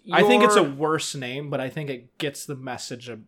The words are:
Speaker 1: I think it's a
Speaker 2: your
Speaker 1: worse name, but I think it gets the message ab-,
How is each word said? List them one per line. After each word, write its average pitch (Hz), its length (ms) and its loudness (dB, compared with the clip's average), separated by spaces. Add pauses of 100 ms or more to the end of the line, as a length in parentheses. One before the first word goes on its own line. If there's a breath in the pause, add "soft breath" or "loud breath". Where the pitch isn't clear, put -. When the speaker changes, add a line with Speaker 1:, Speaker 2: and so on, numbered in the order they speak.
(100)
Speaker 1:
I 165 120 6
think 208 220 6
it's 208 120 6
a 196 60 6
Speaker 2:
your 147 80 0
Speaker 1:
worse 151 440 -2
name, 139 360 -8
but 143 100 -2
I 131 80 -4
think 143 220 -8
it 123 280 -12
gets 143 280 -6
the 147 80 -8
message 127 560 -10
ab-, 110 180 -16